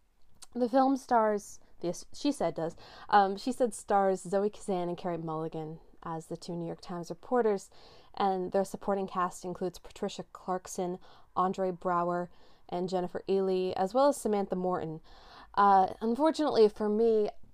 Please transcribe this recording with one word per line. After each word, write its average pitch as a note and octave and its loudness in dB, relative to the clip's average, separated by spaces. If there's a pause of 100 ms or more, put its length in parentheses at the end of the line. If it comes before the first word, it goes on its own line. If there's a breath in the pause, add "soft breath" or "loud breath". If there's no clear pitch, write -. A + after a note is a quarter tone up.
(540)
The A#3+ 0
film C4 4
stars, G#3+ 2 (200 soft breath)
the F3 -4
Ass-, - -6
She C#4+ 0
Said E3+ -2
does, E3 -4 (340 loud breath)
um, G3+ 6
She B3 -4
Said C4+ 0
stars G3 2
Zoe G3 0
Kazan F3 -4
and E3+ -6
Carey E3+ -6
Mulligan D#3+ -8 (240)
as E3 -8
the E3+ -10
two - -10
New E3+ -6
York E3 -10
Times F3 -10
reporters, G#3+ 0 (460 loud breath)
and F#3+ -2
their G3 2
supporting G3 -4
cast F3+ -4
includes F3+ -6
Patricia - -8
Clarkson, F#3 -6 (360 loud breath)
Andre F#3 0
Braugher, F3 -2 (400 soft breath)
and F3+ -2
Jennifer F3+ -2
Ehle, F#3+ 0
as F#3+ -2
well C#4 4
as C#4 2
Samantha G3+ -2
Morton. F3+ -4 (540 loud breath)
Uh, G3 6 (140)
unfortunately C4 4
for G#3+ -4
me, G#3+ 2 (240)